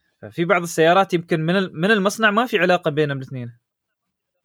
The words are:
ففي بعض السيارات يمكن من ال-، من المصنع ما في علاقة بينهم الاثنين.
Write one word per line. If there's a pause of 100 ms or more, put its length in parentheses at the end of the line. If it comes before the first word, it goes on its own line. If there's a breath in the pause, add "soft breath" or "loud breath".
(220 soft breath)
ففي
بعض
السيارات
يمكن
من
ال-،
من
المصنع
ما
في
علاقة
بينهم
الاثنين. (920)